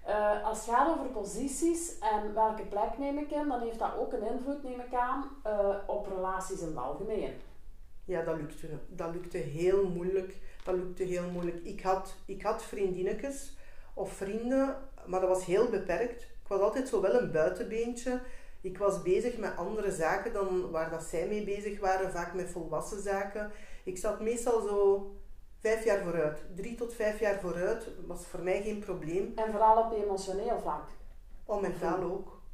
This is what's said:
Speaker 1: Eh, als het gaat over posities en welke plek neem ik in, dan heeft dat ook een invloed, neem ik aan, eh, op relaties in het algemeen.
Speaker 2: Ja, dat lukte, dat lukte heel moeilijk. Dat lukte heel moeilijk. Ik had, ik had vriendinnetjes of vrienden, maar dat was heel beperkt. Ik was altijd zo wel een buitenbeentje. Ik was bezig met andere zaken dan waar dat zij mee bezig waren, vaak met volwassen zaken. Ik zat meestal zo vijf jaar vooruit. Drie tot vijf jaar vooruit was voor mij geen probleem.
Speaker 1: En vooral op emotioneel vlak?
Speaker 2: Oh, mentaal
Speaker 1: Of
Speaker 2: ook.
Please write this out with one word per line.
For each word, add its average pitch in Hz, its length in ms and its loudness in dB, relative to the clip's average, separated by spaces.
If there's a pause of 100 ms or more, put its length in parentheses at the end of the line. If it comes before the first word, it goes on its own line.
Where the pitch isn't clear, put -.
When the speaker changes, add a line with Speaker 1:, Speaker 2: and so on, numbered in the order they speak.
Speaker 1:
Eh, 208 400 4
als 220 200 2
het 233 100 2
gaat 311 220 6
over 269 140 -2
posities 262 880 0
en 208 340 2
welke 220 300 4
plek 202 340 0
neem 285 200 -2
ik 294 140 -2
in, 294 160 0
dan 247 140 0
heeft 226 180 -4
dat 202 180 0
ook 247 160 0
een 214 180 -2
invloed, 277 320 -2
neem 247 160 -6
ik 247 140 -8
aan, 247 360 0 (140)
eh, 202 320 4 (120)
op 208 200 -2
relaties 190 540 -2
in 160 60 -4
het 156 100 -4
algemeen. 151 560 -2 (720)
Speaker 2:
Ja, 170 180 0
dat 160 140 0
lukte, 151 300 -8 (200)
dat 170 260 -6
lukte 180 240 -6
heel 175 520 4
moeilijk. 185 460 0 (280)
Dat 185 120 0
lukte 180 280 -2
heel 180 260 -2
moeilijk. 175 340 -2
Ik - 180 -6
had, 190 340 2 (100)
ik 190 160 -6
had 220 220 0
vriendinnetjes 208 920 -2 (380)
of - 180 -4
vrienden, 240 640 2 (300)
maar 185 140 0
dat 185 100 4
was 185 160 4
heel 214 240 6
beperkt. 202 520 0
Ik - 260 -10
was 196 140 0
altijd 254 260 4
zo 196 140 2
wel 202 200 4
een 156 100 0
buitenbeentje. 226 880 0 (420)
Ik 185 160 -6
was 190 240 4
bezig 214 360 2
met 202 200 -2
andere 196 340 0
zaken 175 420 2
dan 185 380 0
waar 160 180 0
dat 160 140 -6
zij 170 240 -2
mee 208 160 0
bezig 202 360 -4
waren, 190 320 2
vaak 175 220 -4
met 175 160 -2
volwassen 170 520 -4
zaken. 202 500 -2 (320)
Ik 185 140 -6
zat 208 240 0
meestal 233 400 2
zo 202 480 4 (500)
vijf 220 260 2
jaar 190 180 4
vooruit. 165 360 0 (160)
Drie 233 200 -6
tot 233 180 -4
vijf 208 260 0
jaar 202 200 2
vooruit 185 480 0 (200)
was 175 200 -8
voor - 160 -8
mij 190 180 2
geen 208 180 -2
probleem. 180 560 -2
Speaker 1:
En 220 160 0
vooral 220 320 8
op 226 200 0
emotioneel 196 560 0
vlak? 156 280 -4 (580)
Speaker 2:
Oh, 208 160 -2
mentaal 170 360 0
Speaker 1:
Of 185 140 0
Speaker 2:
ook. - 300 -8 (120)